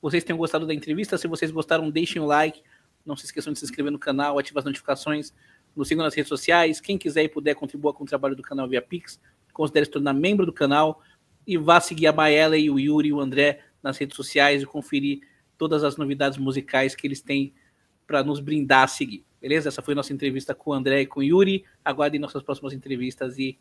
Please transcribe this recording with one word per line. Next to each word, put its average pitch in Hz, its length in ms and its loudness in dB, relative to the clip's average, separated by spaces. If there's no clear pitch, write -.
vocês 165 240 0
tenham 165 140 -4
gostado 160 280 -2
da 156 80 -2
entrevista. 156 440 -4
Se 170 100 -4
vocês 165 220 -4
gostaram, 160 400 -2
deixem 165 320 -2
o - 20 -2
like. 147 380 2
Não 143 120 -8
se - 80 -18
esqueçam 151 280 -8
de 147 60 -6
se - 60 -12
inscrever 143 280 -4
no 143 60 -6
canal, 143 400 -2
ativar 139 220 -4
as 123 40 -10
notificações. 143 680 -4
Nos 143 140 -4
sigam 165 160 0
nas 151 100 0
redes 147 140 -2
sociais. 165 520 2
Quem 196 160 -4
quiser 156 280 0
e 156 40 -2
puder, 147 260 -2
contribua 143 380 -4
com 143 120 -12
o - 20 -12
trabalho 135 280 -2
do 131 80 -16
canal 135 260 -6
via 127 120 0
Pix. - 400 -14
Considere 151 320 2
se 147 60 -8
tornar 139 240 0
membro 190 320 2
do 165 60 -4
canal. 151 500 2
E 190 100 -2
vá 165 240 8
seguir 160 260 0
a 156 60 6
Maela 156 440 4
e 151 140 4
o 139 80 2
Yuri 151 300 2
e 147 40 2
o 143 80 0
André 143 400 2
nas 135 160 -6
redes 143 180 -6
sociais 143 460 2
e 139 40 -6
conferir 139 540 -4
todas 156 260 0
as 143 120 0
novidades 139 420 -2
musicais 135 560 0
que - 120 -8
eles 139 140 -4
têm 139 320 -2
pra 143 160 0
nos 143 180 -2
brindar 139 440 4
a 131 40 0
seguir. 113 360 -8
Beleza? 147 280 0
Essa - 140 -8
foi 143 120 -2
nossa 139 180 -4
entrevista 135 420 -4
com - 160 -8
o 143 40 0
André 135 280 2
e 135 40 -2
com 139 140 -8
o - 20 0
Yuri. 190 420 4
Aguardem 143 360 -2
nossas 139 220 -8
próximas 135 300 -8
entrevistas 127 680 -8
e 131 220 -6